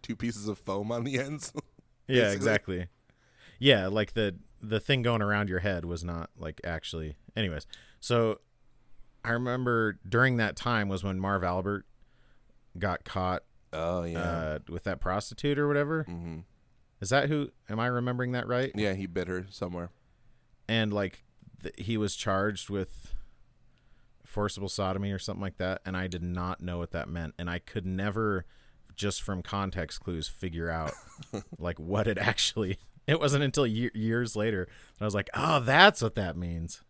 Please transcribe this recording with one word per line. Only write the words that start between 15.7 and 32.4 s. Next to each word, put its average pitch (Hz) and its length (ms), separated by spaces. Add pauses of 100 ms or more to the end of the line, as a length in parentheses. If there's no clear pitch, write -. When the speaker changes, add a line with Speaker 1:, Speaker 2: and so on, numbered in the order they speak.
Speaker 1:
Mm-hmm. 85 320 (600)
Speaker 2:
Is 92 100
that 139 200
who? 151 200 (200)
Am 110 100
I 120 80
remembering 123 460
that 123 140
right? 123 280
Speaker 1:
Yeah, 104 180
he 95 140
bit 87 220
her 90 200
somewhere. 87 400 (800)
Speaker 2:
And, 110 260
like, 101 300 (400)
th-, - 160
he 110 180
was 104 200
charged 98 520
with - 460 (1120)
forcible 101 440
sodomy 98 420
or 95 80
something 95 220
like 95 160
that, 92 280
and 95 100
I 92 120
did 87 160
not 90 380
know 87 180
what 85 120
that 82 160
meant, 82 300
and 87 120
I 87 100
could - 260
never, 98 600 (500)
just 101 260
from 92 200
context 98 600
clues, 82 260
figure 82 420
out 80 220 (340)
Speaker 1:
<laughs> - 320
Speaker 2:
like, 85 220
what 101 280
it 101 100
actually. 98 600 (280)